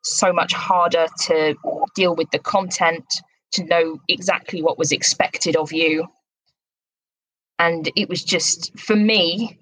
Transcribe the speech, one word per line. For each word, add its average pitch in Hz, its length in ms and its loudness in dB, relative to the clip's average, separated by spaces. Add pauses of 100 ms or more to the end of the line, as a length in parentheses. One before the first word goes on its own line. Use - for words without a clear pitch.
so - 300 2
much 170 180 0
harder 170 560 2 (140)
to 156 340 2 (400)
deal 180 180 2
with 165 180 -2
the - 80 -2
content, 185 640 -2 (480)
to 185 100 -2
know 165 340 0 (120)
exactly 180 520 -2
what 156 160 0
was 156 140 0
expected - 640 -2
of 160 160 0
you. 160 340 0 (1500)
And 170 360 2
it - 140 -2
was 180 160 -6
just, - 520 -2
for 214 200 0
me 208 640 2